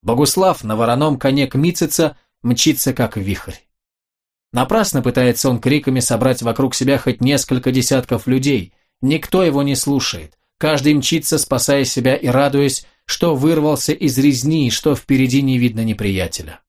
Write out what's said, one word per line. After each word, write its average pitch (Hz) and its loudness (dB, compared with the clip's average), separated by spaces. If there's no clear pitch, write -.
Богуслав 147 0
на 107 -4
вороном 127 0
коне 139 0
Кмицеца 165 0
мчится, 123 0
как 120 -4
вихрь. 98 -6
Напрасно 135 0
пытается 123 0
он 120 0
криками 135 0
собрать 120 0
вокруг 123 0
себя 135 0
хоть - -2
несколько 127 0
десятков 127 0
людей. 131 0
Никто 156 0
его 143 2
не 139 0
слушает. 127 -4
Каждый 151 2
мчится, 151 0
спасая 139 0
себя 127 0
и - -6
радуясь, 139 0
что 170 -2
вырвался 151 0
из 135 0
резни 139 2
и - 0
что 151 0
впереди 131 0
не 131 0
видно 113 0
неприятеля. 98 -4